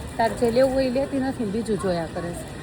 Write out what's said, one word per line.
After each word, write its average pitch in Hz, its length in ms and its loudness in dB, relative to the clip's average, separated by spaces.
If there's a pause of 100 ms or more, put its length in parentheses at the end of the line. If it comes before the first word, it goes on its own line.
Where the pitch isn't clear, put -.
(180)
તાર 226 160 2
જે 233 180 2
લેવું 254 220 4
હોય 269 120 2
એ 254 40 2
લેતી 277 280 0
નથી 262 280 -2
ને 196 60 -2
બીજું 214 260 0
જોયા 170 280 0
કરે 170 240 -6
છે." 170 140 -8 (200)